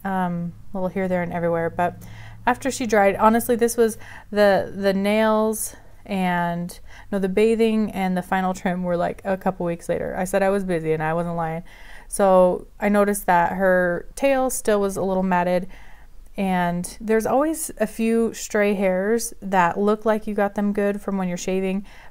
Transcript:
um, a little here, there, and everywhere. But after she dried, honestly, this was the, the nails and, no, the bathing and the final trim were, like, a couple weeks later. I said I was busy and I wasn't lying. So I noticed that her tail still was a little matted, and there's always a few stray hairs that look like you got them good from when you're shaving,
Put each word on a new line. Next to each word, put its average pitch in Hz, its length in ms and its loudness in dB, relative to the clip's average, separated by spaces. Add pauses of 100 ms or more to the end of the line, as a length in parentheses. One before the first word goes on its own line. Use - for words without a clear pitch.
um, 175 500 -2 (200)
a 196 40 -4
little 185 120 -2
here, 190 180 -2
there, 180 140 0
and 170 100 -4
everywhere. 170 380 0
But 175 320 -2 (440)
after 247 260 0
she 262 140 -4
dried, 202 300 4
honestly, 226 400 4
this 233 220 0
was 226 200 2 (340)
the, 202 440 4
the 196 180 2
nails 214 840 0 (300)
and, 175 720 -2 (340)
no, 202 80 0
the 190 100 0
bathing 220 600 4
and 185 260 0
the 180 40 2
final 185 320 0
trim 180 300 -2
were, 175 140 0
like, 175 260 -2
a 190 140 -2
couple 185 280 -4
weeks 170 220 -4
later. - 300 -4
I 190 60 -2
said 190 180 0
I 190 80 4
was 202 140 0
busy 160 300 0
and 156 100 -2
I 160 100 0
wasn't 170 220 -2
lying. 165 280 -4 (440)
So 185 600 4 (120)
I 208 100 0
noticed 202 380 2
that 175 260 4
her 185 640 2
tail 262 340 2
still 214 320 0
was 196 160 -2
a 175 60 -2
little 185 200 0
matted, 180 440 0 (720)
and 180 640 -2
there's 220 240 0
always 294 520 0
a 214 100 0
few 226 460 0
stray 208 400 0
hairs 196 680 0
that 185 360 2
look 208 280 0
like 214 220 0
you 214 60 -4
got 202 220 0
them 208 160 0
good 202 300 0
from 196 160 -4
when 185 100 -2
you're 175 100 -4
shaving, 190 480 -2 (260)